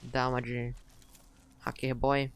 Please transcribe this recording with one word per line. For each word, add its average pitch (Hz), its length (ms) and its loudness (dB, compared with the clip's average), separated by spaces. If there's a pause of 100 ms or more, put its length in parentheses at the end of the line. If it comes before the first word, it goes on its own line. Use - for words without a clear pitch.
dar 127 260 0
uma 127 140 0
de 120 320 -4 (840)
hacker 131 340 -2
boy? 135 400 2